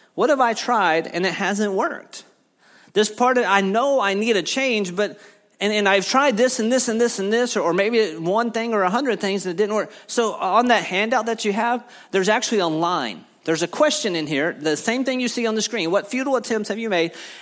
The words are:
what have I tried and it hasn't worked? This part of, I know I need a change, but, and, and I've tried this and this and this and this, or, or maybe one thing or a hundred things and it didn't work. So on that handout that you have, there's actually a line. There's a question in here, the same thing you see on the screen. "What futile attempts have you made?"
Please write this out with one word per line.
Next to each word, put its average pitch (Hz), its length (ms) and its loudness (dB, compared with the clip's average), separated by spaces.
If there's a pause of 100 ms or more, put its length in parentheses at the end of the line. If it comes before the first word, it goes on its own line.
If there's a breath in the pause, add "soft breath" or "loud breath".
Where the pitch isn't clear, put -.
(160 soft breath)
what 240 160 2
have 269 100 4
I 233 120 2
tried 190 520 2
and 175 180 -4
it 185 100 0
hasn't 196 400 -2
worked? - 500 -4 (680 soft breath)
This 214 180 2
part 247 260 2
of, 240 80 2
I 196 160 4
know 240 380 2
I 196 160 2
need 220 200 2
a 180 80 0
change, 214 520 -2
but, 202 240 -2 (400 loud breath)
and, 202 120 0
and 208 160 2
I've 196 200 2
tried 269 280 2
this 247 240 2
and 220 120 0
this 254 160 2
and 226 120 0
this 240 200 0
and 196 120 -2
this, 240 240 0
or, 202 60 0
or 165 120 0
maybe 202 420 0
one 196 360 -2
thing 226 220 -4
or 208 80 2
a 180 80 2
hundred 240 300 0
things 196 260 -2
and 180 80 -4
it 165 40 -10
didn't 208 180 0
work. 202 160 -2 (160 loud breath)
So 226 260 -2
on 214 360 2
that 208 140 4
handout 220 440 0
that 226 180 -4
you 202 80 0
have, 233 340 -2 (220 loud breath)
there's 190 200 0
actually 226 300 2
a 175 80 2
line. 160 580 -2 (200)
There's 160 160 0
a 180 60 -2
question 220 480 0
in 160 100 -2
here, 151 280 -2
the 151 240 -2
same 240 260 0
thing 254 160 -2
you 247 80 0
see 233 200 -2
on 220 80 0
the 220 60 -2
screen. 196 300 -2
"What 196 160 0
futile 262 300 -2
attempts 226 320 -2
have 208 100 -6
you 226 100 -6
made?" 165 220 0 (300 loud breath)